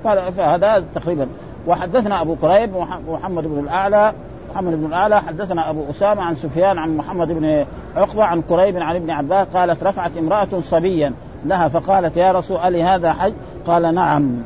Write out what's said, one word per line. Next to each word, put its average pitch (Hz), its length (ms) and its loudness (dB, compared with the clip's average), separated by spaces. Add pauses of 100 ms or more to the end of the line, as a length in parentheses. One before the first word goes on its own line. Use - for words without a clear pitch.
ف-، 220 40 0
فهذا 185 760 2 (120)
تقريبًا. 156 320 -2 (400)
وحدثنا 185 540 0
أبو 160 140 -2
كريب 190 400 2
وح-، 175 240 -6 (100)
محمد 165 340 -4
بن 151 160 -4
الأعلى، 196 540 2 (400)
محمد 180 200 -2
بن 156 120 -2
الأعلى، 196 360 2
حدثنا 165 480 -4
أبو 156 200 -4
أسامة 202 320 0
عن 170 140 -2
سفيان 170 420 0
عن 160 200 -2
محمد 170 300 -4
بن 156 380 0 (300)
عقبة 202 280 2
عن 175 180 2
كريب 180 360 2
عن 165 180 -2
ابن 165 140 -4
عباس 165 380 0
قالت: 175 360 0
"رفعت 185 340 -2
امرأة 180 300 0 (140)
صبياً 160 520 2 (320)
لها 175 220 2
فقالت: 170 500 2
'يا 185 140 6
رسول، 185 260 0
ألي 175 260 2
هذا 170 300 2
حج؟' 202 200 0 (340)
قال: 170 280 4
'نعم.'" 147 500 2